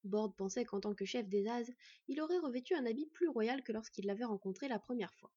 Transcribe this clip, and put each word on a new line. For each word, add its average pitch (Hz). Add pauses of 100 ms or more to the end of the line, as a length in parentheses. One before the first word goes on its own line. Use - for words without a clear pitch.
Bord 208
pensait 196
qu'en 202
tant 208
que 196
chef 208
des 202
As, 240 (380)
il 277
aurait 349
revêtu 262
un 262
habit 254
plus 339
royal 247
que 233
lorsqu'il 214
l'avait 202
rencontré 202
la 233
première 226
fois. -